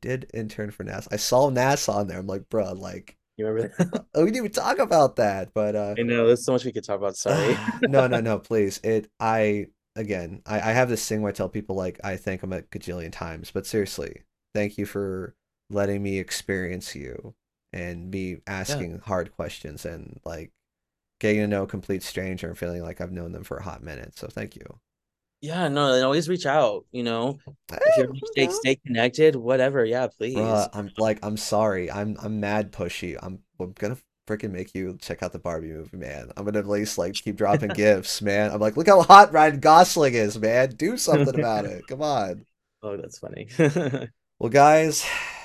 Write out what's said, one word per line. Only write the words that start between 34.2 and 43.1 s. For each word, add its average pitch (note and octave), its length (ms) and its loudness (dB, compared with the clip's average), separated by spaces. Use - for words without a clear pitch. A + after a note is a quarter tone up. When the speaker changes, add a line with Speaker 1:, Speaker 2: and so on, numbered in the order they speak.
Speaker 1:
frickin' G#2+ 240 -6
make F#2 220 -10
you F#2 260 -6
check - 220 -10
out F2+ 100 -6
the F2+ 60 -14
Barbie E2 340 -6
movie, D#2 240 -14
man. C2+ 400 -12
I'm G2+ 80 -10
gonna G#2 160 -2
at G2 80 -6
least, G#2 300 -2
like, F#2+ 160 -4
keep G2 220 -6
dropping G2+ 340 2
Speaker 2:
<laughs> F#2 40 -6
Speaker 1:
gifs, G#2 480 4
man. G#2 300 2
I'm G#2 80 -4
like, G#2+ 160 2
"Look E3 100 2
how G3 160 10
hot G3 300 12
Ryan D3+ 280 6
Gosling D#3 540 8
is, G#2+ 240 0
man. A#2+ 380 2
Do G3+ 200 -2
something C#3+ 420 2
about A2 260 0
Speaker 2:
<laughs> - 20 -6
Speaker 1:
it. F#2+ 220 -10
Come C3+ 140 -10
on." G#2+ 440 -2
Speaker 2:
Oh, G2+ 140 -8
that's - 220 -14